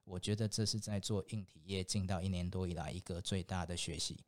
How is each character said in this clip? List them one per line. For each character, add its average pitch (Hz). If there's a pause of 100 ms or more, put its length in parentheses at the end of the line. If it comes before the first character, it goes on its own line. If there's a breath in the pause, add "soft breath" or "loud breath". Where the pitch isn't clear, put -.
我 98
觉 104
得 110
这 107
是 110
在 104
做 98
硬 107
体 80
业 92
进 98
到 92
一 92
年 87
多 92
以 87
来 76
一 85
个 85
最 92
大 90
的 85
学 85
习。 -